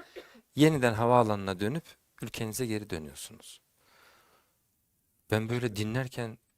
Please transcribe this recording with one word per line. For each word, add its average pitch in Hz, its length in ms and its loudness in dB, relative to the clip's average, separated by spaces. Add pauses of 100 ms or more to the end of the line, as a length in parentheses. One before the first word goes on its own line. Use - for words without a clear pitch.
(560)
yeniden 135 380 6
havaalanına 107 640 4
dönüp 123 240 -2 (380)
ülkenize 113 440 -6
geri 107 240 -4
dönüyorsunuz. - 720 -12 (1700)
Ben 110 180 0
böyle 120 260 -4
dinlerken 113 600 -6 (200)